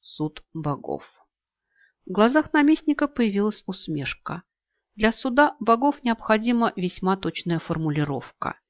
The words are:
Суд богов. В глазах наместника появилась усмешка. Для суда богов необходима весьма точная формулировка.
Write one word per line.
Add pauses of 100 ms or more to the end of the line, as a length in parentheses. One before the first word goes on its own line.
Суд (100)
богов. (1000)
В
глазах
наместника
появилась
усмешка. (520)
Для
суда
богов
необходима
весьма
точная
формулировка. (120)